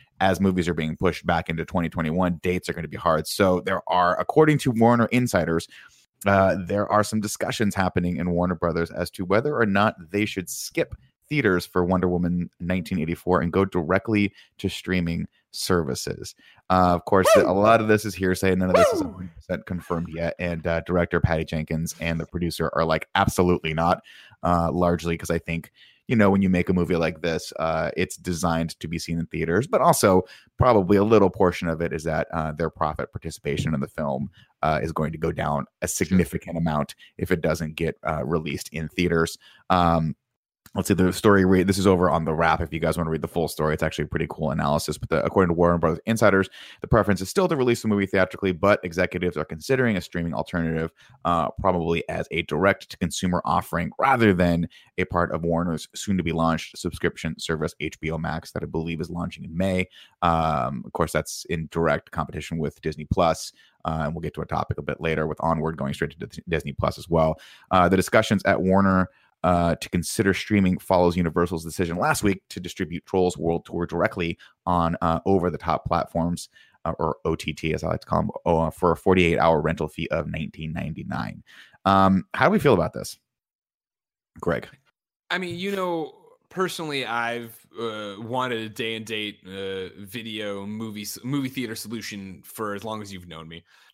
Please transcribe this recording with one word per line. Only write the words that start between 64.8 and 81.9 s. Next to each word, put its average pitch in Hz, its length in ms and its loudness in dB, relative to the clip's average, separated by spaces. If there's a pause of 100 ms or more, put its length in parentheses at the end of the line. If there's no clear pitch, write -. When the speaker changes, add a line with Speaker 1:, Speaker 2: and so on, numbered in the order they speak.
Speaker 1:
bit 73 200 -6
later 78 260 0
with 78 140 -6
Onward 80 340 -2
going 71 180 -6
straight - 240 -6
to 82 100 -10
Dis-, - 200 -16
Disney 78 240 -4
Plus 76 260 -4
as - 120 -16
well. 80 320 2 (300)
Uh, 90 180 6
the 95 80 6
discussions 104 480 2
at - 160 2
Warner, 92 480 4 (340)
uh, 87 300 2
to - 160 -6
consider 92 460 0
streaming 95 420 2
follows 90 400 4
Universal's 85 460 0
decision 82 340 -4
last 143 240 0
week 98 280 0
to - 100 -12
distribute 85 480 -8
Trolls 90 320 0
World 82 260 -2
Tour 87 220 -6
directly 85 500 -2 (300)
on, 85 340 2
uh, 82 240 2
over-the-top 85 580 0
platforms, 85 640 -2 (380)
uh, 80 140 -4
or 80 160 -2 (100)
O 82 100 0
T - 160 -6
T, 78 220 -4
as 80 100 -4
I 82 40 -4
like 82 140 -4
to - 40 -20
call 85 140 0
'em, 82 100 0 (160)
uh, 82 240 2
for 85 220 2
a 82 40 4
forty-eight 90 440 4
hour 82 200 6
rental 80 280 0
fee 82 220 -8
of 78 180 -2
nineteen 80 460 -8
ninety-nine. 76 680 -8 (420)
Um, 95 500 6